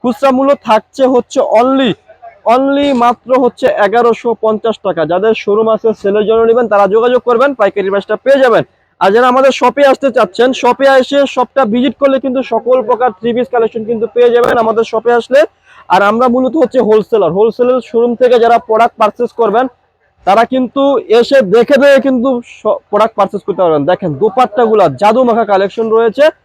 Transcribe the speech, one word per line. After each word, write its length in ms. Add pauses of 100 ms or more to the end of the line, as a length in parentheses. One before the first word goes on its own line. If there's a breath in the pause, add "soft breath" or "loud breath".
খুচরা 320
মূল্য 140 (180)
থাকছে 360 (100)
হচ্ছে 260 (200)
only, 300 (640)
only 340 (160)
মাত্র 260 (140)
হচ্ছে 220 (200)
এগারোশো 440 (140)
পঞ্চাশ 320 (100)
টাকা। 160 (100)
যাদের 200 (100)
শোরুম 320
আছে, 140 (120)
সেলের 280
জন্য 200
নেবেন, 240
তারা 120 (100)
যোগাযোগ 340
করবেন, 220 (100)
পাইকারি 300
প্রাইসটা 340
পেয়ে 200
যাবেন। 200 (360)
আর 140
যারা 180
আমাদের 280
শপে 220 (100)
আসতে 240
চাচ্ছেন, 320 (140)
শপে 240 (140)
এসে 180 (160)
শপটা 280 (100)
ভিজিট 280
করলে 240
কিন্তু 160 (120)
সকল 240 (120)
প্রকার 300
থ্রি 180
পিস 180
কালেকশন 360
কিন্তু 240
পেয়ে 200
যাবেন 200 (100)
আমাদের 280
শপে 260
আসলে। 220 (540 soft breath)
আর 60 (100)
আমরা 240
মূলত 280
হচ্ছে 160 (100)
হোলসেলার, 500
হোলসেলার 500
শোরুম 320
থেকে 240
যারা 120 (120)
প্রোডাক্ট 320
পারচেজ 300 (100)
করবেন, 240 (640)
তারা 160 (100)
কিন্তু 300 (380)
এসে 180 (160)
দেখে 280
দেখে 240
কিন্তু 220 (300)
স-, 200 (120)
প্রোডাক্ট 280
পারচেজ 280
করতে 180
পারবেন। 260
দেখেন 200 (100)
দোপাট্টাগুলা 640 (160)
জাদু 280
মাখা 240
কালেকশন 440
রয়েছে। 300 (180)